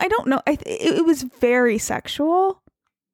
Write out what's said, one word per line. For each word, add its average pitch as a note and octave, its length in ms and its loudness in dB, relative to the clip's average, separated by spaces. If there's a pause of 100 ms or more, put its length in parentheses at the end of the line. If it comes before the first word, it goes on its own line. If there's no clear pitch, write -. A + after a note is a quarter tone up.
I F#4 60 0
don't A4 180 -2
know. C4 220 0
I G3 80 0
th-, - 240 -8
it, - 180 0
it E4 60 0
was D#4+ 180 2
very B3 560 0
sexual. F4+ 840 -2 (540)